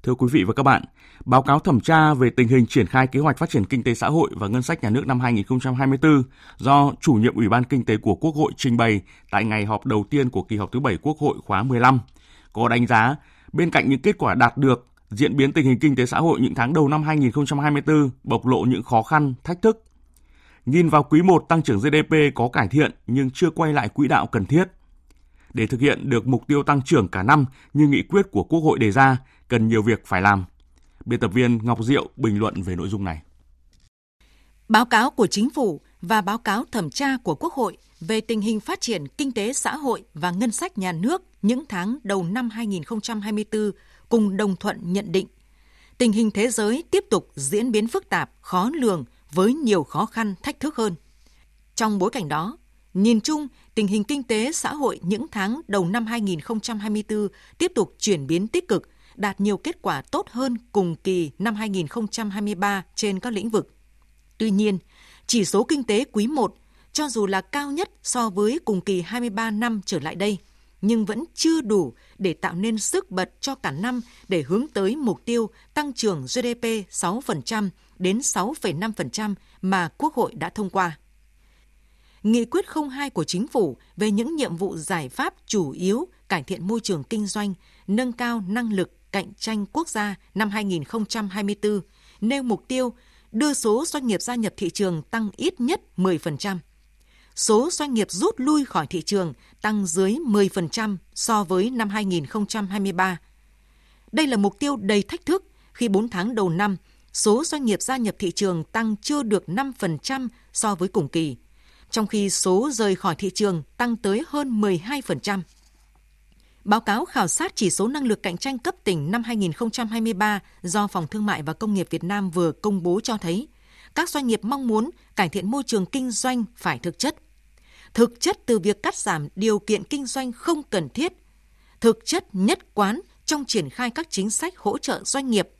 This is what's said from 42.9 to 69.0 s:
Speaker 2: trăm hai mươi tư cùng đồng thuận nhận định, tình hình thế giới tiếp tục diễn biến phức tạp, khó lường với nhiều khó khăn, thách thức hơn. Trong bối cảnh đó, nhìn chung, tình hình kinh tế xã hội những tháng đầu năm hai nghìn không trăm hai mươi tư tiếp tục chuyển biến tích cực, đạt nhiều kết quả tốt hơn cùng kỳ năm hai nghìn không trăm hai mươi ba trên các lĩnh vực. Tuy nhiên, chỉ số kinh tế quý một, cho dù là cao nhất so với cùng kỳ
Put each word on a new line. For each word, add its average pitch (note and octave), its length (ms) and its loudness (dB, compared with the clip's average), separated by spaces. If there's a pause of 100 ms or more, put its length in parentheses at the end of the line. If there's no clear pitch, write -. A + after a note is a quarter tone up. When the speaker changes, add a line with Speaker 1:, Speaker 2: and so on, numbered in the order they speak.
Speaker 2:
trăm A3 200 -8
hai G#3+ 120 -6
mươi G#3+ 120 -2
tư G#3+ 280 -2 (360)
cùng G#3 280 2
đồng G3 200 0
thuận F3+ 360 -6
nhận G3 200 -4
định, F#3 140 2 (720)
tình A#3 140 0
hình A3 180 2
thế A3+ 200 0
giới A3+ 400 -2
tiếp G4+ 200 0
tục - 240 0
diễn G#3 380 -2
biến G#3+ 160 0
phức F#4+ 200 -6
tạp, E3 220 -4 (100)
khó F#3 340 -2
lường G3+ 300 0 (280)
với F#3+ 220 2
nhiều G#3 300 2
khó F#3 220 -4
khăn, G#3+ 360 -6
thách - 180 -8
thức D4 160 -4
hơn. G#3+ 180 0 (800)
Trong A3 240 -2
bối F#3+ 120 0
cảnh F3+ 180 -6
đó, E3 300 -4 (360)
nhìn G#3+ 260 4
chung, D4+ 280 -2 (260)
tình G#3+ 120 0
hình G#3 180 0
kinh C#4+ 180 -4
tế A#3 300 -2
xã - 220 -6
hội G#3 280 -2
những G#3+ 300 -4
tháng A3 360 -4
đầu G3 180 0
năm A3 200 -2
hai A#3 140 -4
nghìn F#3 200 -2
không A3 200 -6
trăm A3+ 180 -8
hai G#3+ 120 -6
mươi G#3 120 -2
tư G#3+ 260 -4 (300)
tiếp F4+ 160 0
tục G#3+ 240 0
chuyển D#3 280 0
biến F3+ 220 0
tích F4+ 200 -4
cực, G3 200 -2 (260)
đạt G3 260 -4
nhiều G3+ 160 2
kết - 260 -8
quả D3 200 -4
tốt E4 280 -4
hơn B3 260 -4 (160)
cùng F3+ 240 0
kỳ F3 420 -2
năm G#3+ 160 -2
hai A3 140 -6
nghìn F#3+ 180 -2
không A3 220 -6
trăm G#3+ 220 -6
hai G#3 120 -6
mươi G#3 120 -4
ba G3 300 -2 (100)
trên G3 260 -4
các A#3+ 120 -8
lĩnh G#3 180 -6
vực. G3+ 240 -2 (640)
Tuy A3 120 -2
nhiên, G3+ 280 2 (480)
chỉ A3 180 2
số G#3 200 2
kinh C#4+ 200 -2
tế A3+ 280 0
quý G#3+ 140 0
một, C4 280 -2 (380)
cho D4+ 160 -4
dù A3+ 180 -2
là F#3+ 140 -2
cao C#4+ 320 -6
nhất E4+ 180 -4 (120)
so A3+ 280 -2
với G#3 340 0
cùng G3 160 0
kỳ F#3 200 -2